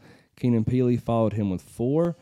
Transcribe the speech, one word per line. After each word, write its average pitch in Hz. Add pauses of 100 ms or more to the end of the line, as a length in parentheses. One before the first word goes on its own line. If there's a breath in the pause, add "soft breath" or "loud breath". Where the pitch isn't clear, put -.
(400 soft breath)
Keenan 117
Peely 123
followed 113
him 104
with 90
four. 160